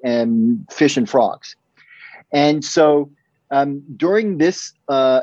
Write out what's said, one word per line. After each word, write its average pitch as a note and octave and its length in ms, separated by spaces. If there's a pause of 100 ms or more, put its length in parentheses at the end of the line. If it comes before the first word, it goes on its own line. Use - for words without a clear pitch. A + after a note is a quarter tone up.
um, A#2 640
fish - 260
and A#2+ 120
frogs. - 480 (760)
And D3 320
so, D3 460 (400)
um, C#3+ 320 (140)
during G3 420
this, F3 340 (160)
uh, C3 340